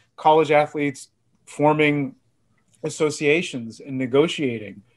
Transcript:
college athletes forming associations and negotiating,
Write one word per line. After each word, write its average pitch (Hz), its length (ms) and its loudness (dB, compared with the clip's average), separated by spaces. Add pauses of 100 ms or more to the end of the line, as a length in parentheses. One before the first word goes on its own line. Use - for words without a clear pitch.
(160)
college 156 360 4
athletes 147 580 0 (360)
forming 147 680 0 (720)
associations 147 960 -2
and 135 180 -10
negotiating, 131 840 -2 (160)